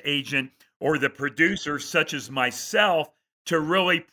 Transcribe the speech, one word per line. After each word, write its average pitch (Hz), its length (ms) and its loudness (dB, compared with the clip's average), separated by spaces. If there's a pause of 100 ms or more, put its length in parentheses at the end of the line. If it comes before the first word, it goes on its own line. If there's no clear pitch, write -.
agent 139 460 -2 (300)
or 147 180 0
the 135 120 2
producer, 147 680 -2
such 156 360 -2
as 120 160 -10
myself, 151 800 0 (380)
to 165 120 2
really 175 420 2 (120)